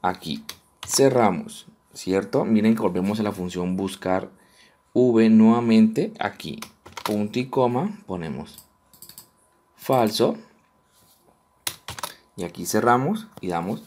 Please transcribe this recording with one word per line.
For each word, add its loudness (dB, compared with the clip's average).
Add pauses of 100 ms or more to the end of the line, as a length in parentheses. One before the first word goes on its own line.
Aquí -6 (420)
cerramos, 2 (280)
¿cierto? -2
Miren 4
que -2
volvemos -2
a -2
la -2
función -6
buscar -4 (640)
V 4
nuevamente. 4
Aquí, -8 (440)
punto -2
y -4
coma, -2
ponemos -10 (1080)
falso. 0 (2000)
Y -8
aquí -10
cerramos 0 (120)
y -10
damos -6